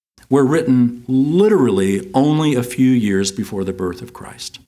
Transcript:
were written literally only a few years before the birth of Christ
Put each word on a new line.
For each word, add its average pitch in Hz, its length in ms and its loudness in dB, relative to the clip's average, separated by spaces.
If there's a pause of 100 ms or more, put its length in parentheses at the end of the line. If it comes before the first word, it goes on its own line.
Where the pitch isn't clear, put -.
(300)
were 135 160 4
written 127 640 2
literally 139 1040 2
only 151 420 2
a 120 80 0
few 127 260 0
years 101 420 0
before 98 320 -8
the 92 100 -4
birth 90 280 -8
of - 120 -16
Christ - 540 -18